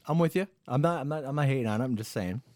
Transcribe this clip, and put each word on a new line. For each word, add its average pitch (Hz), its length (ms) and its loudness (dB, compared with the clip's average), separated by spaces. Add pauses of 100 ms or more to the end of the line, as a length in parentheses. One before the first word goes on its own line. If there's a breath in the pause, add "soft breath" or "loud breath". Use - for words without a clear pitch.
I'm 156 120 2
with 165 180 2
you. 190 100 0 (200)
I'm 135 160 2
not, 170 180 2
I'm 139 80 -6
not, 151 160 -6
I'm 139 120 -4
not 147 100 2
hating 131 200 2
on 107 140 0
it. 127 40 0
I'm 127 120 0
just 110 160 -8
saying. 98 300 -4 (140)